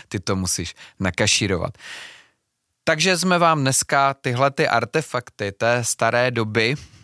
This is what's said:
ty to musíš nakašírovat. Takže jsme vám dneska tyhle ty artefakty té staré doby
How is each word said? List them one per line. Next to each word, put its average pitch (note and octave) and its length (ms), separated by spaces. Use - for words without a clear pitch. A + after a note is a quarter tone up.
ty G#2 120
to G2 160
musíš F2+ 380
nakašírovat. F#2 760
Takže E3 340
jsme F3+ 200
vám E3 220
dneska C#3 540
tyhle C3 360
ty C#3+ 180
artefakty A#2 840
té A#2+ 320
staré A#2+ 460
doby A2+ 440